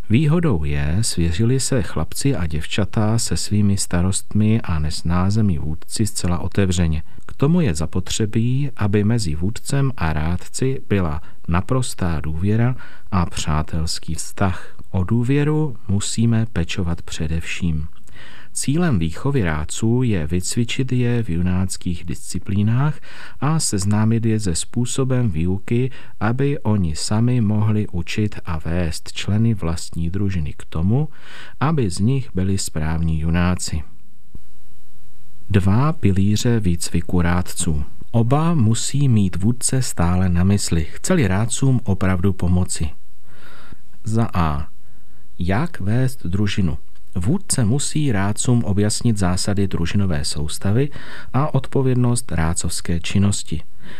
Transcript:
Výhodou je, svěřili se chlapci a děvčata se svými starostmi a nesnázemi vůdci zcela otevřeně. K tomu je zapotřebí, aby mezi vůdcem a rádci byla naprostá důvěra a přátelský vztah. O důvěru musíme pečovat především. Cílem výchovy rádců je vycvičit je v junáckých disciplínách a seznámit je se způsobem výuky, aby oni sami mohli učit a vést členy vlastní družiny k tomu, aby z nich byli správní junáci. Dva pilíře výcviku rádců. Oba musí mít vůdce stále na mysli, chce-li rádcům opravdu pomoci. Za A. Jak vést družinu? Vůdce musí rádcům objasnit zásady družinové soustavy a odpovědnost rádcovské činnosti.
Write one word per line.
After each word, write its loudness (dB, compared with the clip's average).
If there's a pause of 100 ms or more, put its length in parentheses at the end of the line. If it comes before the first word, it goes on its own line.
(100)
Výhodou 2
je, 0
svěřili 0
se 0
chlapci -2
a 0
děvčata 0
se 0
svými 2
starostmi 2
a -2
nesnázemi 2
vůdci -2
zcela -2
otevřeně. 0 (240)
K -4
tomu 2
je 0
zapotřebí, 0
aby 2
mezi 2
vůdcem 0
a 0
rádci -2
byla 0 (260)
naprostá 0
důvěra 0 (340)
a 0
přátelský -2
vztah. -2 (140)
O 0
důvěru 0 (120)
musíme 0
pečovat -2
především. -2 (640)
Cílem 0
výchovy 0
rádců 0
je 0
vycvičit -2
je 0
v -4
junáckých -2
disciplínách -2 (400)
a 0
seznámit 0
je 2
se -2
způsobem 0
výuky, 0 (300)
aby 0
oni 0
sami 0
mohli 2
učit -2
a -2
vést -2
členy 0
vlastní -2
družiny -2
k -4
tomu, 0 (520)
aby 2
z -2
nich 0
byli 0
správní 0
junáci. 0 (1700)
Dva 4
pilíře 2
výcviku 2
rádců. 0 (260)
Oba 2
musí 2
mít 2
vůdce 0
stále 2
na 4
mysli, 2
chce-li 0
rádcům 2
opravdu 2
pomoci. 2 (1120)
Za 0
A. 0 (680)
Jak 0
vést 0
družinu? 2 (380)
Vůdce 2
musí 2
rádcům 2
objasnit 2
zásady 0
družinové 0
soustavy 0 (440)
a 0
odpovědnost 2
rádcovské 0
činnosti. 0 (380)